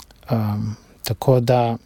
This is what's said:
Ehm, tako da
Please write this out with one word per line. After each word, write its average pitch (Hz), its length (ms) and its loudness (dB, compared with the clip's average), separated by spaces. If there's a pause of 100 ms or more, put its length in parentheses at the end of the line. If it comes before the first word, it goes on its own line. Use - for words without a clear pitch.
(300)
Ehm, 107 420 -2 (320)
tako 127 360 2
da 120 460 2